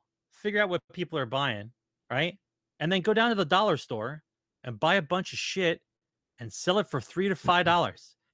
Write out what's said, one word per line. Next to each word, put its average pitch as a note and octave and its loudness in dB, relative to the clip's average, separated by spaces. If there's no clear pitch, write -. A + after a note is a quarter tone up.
figure G#3 -2
out G3+ 2
what F3 -2
people D#3+ -6
are C3+ 0
buying, A#2+ -2
right? E3 -2
And D#3 0
then F#3+ 2
go G#3+ 2
down A3+ 4
to A3+ 0
the F#3+ 0
dollar F3+ 2
store B2 -8
and A#2 -10
buy E3 4
a G3 2
bunch F3+ -2
of B2 -8
shit E3+ -2
and A2 -12
sell F#3 0
it G3 -2
for D3 -2
three F#3 -2
to F#3 0
five F3 2
dollars E3+ 0